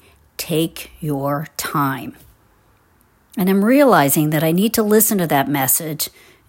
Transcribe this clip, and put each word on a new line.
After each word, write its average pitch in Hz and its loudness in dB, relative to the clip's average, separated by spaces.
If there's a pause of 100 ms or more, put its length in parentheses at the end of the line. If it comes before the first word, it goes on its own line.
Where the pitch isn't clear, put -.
(360)
"Take - -6 (100)
your 143 -4 (100)
time." 135 -4 (1200)
And 190 0
I'm 196 2
realizing 175 4
that 151 0
I 160 0
need 196 0
to 226 0
listen 214 2
to 175 -2
that 143 0
message 147 -4 (380)